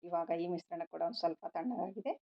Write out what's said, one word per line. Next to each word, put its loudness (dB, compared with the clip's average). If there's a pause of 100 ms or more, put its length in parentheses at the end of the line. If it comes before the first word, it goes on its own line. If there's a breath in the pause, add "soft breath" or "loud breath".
ಇವಾಗ 2 (140)
ಈ 0
ಮಿಶ್ರಣ -4 (100)
ಕೂಡ -2
ಒಂದ್ -4
ಸ್ವಲ್ಪ 2 (120)
ತಣ್ಣಗಾಗಿದೆ. -2